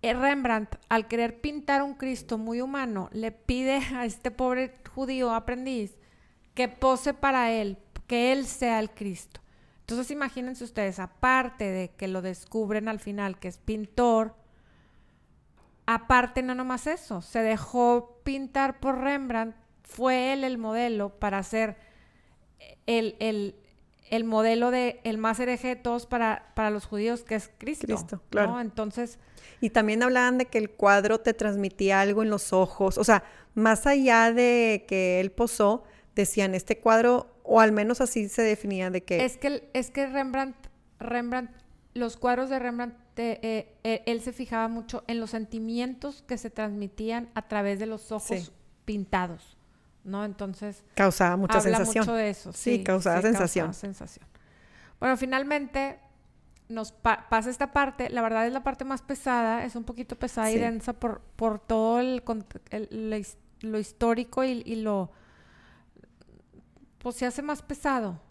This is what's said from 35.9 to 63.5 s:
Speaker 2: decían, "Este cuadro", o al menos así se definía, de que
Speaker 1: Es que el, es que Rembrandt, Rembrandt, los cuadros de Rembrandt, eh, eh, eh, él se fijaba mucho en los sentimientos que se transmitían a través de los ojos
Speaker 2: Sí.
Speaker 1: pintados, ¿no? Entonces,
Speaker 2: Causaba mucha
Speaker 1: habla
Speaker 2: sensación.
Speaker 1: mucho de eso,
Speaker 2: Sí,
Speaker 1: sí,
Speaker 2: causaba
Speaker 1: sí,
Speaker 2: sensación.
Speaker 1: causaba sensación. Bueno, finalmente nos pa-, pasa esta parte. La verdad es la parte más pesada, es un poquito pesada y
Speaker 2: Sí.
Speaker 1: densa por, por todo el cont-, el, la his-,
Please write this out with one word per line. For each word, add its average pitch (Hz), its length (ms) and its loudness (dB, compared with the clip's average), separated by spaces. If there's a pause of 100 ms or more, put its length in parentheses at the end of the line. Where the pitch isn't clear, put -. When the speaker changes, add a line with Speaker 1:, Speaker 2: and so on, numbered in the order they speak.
Speaker 2:
decían, 196 400 2
"Este 185 240 -2
cuadro", 233 640 4
o 220 180 6
al 220 120 10
menos 214 280 2
así 233 300 0
se - 140 0
definía, 202 480 0
de 180 120 -2
que 180 220 0
Speaker 1:
Es 247 120 -4
que 277 100 -4
el, 277 160 -4 (100)
es 254 160 -2
que 277 160 -2
Rembrandt, 269 500 -4 (440)
Rembrandt, 240 500 -4 (460)
los 233 200 -4
cuadros 247 360 0
de 269 80 0
Rembrandt, 240 360 -6 (220)
eh, 233 240 -2
eh, 220 420 -4
eh, 226 220 -2
él 233 160 -2
se 247 100 -8
fijaba 226 380 -4
mucho 233 380 -8
en 233 120 -2
los 220 120 -6
sentimientos 233 960 -6
que 247 120 -6
se 233 120 -10
transmitían 214 840 -6
a 214 160 -8
través 202 300 0
de 220 60 -4
los 220 280 -10
ojos 208 140 -8 (180)
Speaker 2:
Sí. - 40 -18 (360)
Speaker 1:
pintados, 185 720 -4 (480)
¿no? 196 180 -6
Entonces, 202 600 -10 (100)
Speaker 2:
Causaba 185 400 4
mucha 196 220 2
Speaker 1:
habla 208 200 4
Speaker 2:
sensación. 220 280 2
Speaker 1:
mucho 233 100 0
de 220 140 0
eso, 185 240 -10
Speaker 2:
Sí, 240 240 0
Speaker 1:
sí, 190 80 -2
Speaker 2:
causaba 180 320 2
Speaker 1:
sí, 185 60 2
Speaker 2:
sensación. 190 420 2
Speaker 1:
causaba 175 160 -8
sensación. - 440 -14 (760)
Bueno, 254 160 2
finalmente 269 840 -2 (720)
nos 220 240 -8
pa-, - 360 0
pasa 226 200 2
esta 269 240 -4
parte. 269 360 0
La 240 120 -2
verdad 226 260 2
es 247 60 -2
la 269 100 -4
parte 269 220 -4
más 269 160 -6
pesada, 240 640 -2
es 240 100 -10
un 233 80 -8
poquito 240 320 -10
pesada 226 340 -2
y 220 40 0
Speaker 2:
Sí. 226 60 4
Speaker 1:
densa 233 340 -2
por, 233 260 -6 (160)
por 220 240 0
todo 226 400 2
el 254 240 -2
cont-, 220 460 -8
el, 214 400 -8
la 214 80 -4
his-, 202 200 -10 (220)